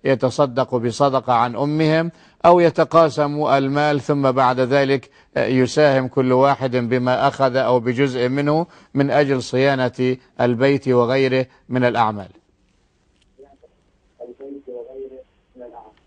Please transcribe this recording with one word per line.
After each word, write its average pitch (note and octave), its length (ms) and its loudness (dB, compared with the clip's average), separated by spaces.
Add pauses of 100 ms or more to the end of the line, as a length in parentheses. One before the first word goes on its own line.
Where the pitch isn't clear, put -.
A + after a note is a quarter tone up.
يتصدقوا B2+ 720 -2
بصدقة B2 540 0
عن A#2+ 240 0
أمهم D#3 540 0 (360)
أو F3 140 6
يتقاسموا D3+ 960 2
المال، C#3+ 420 0
ثم C#3 300 0
بعد B2+ 300 0
ذلك C3+ 500 0 (260)
يساهم B2+ 720 2
كل B2+ 240 0
واحد C3 440 2
بما B2 520 0
أخذ C3+ 280 0
أو B2+ 240 2
بجزء B2 480 -2
منه D3 380 -2 (280)
من C#3 160 0
أجل C3+ 320 0
صيانة B2+ 760 -2 (240)
البيت B2+ 480 0
وغيره B2+ 580 0 (220)
من B2 160 -2
الأعمال. G#2+ 440 -2 (3750)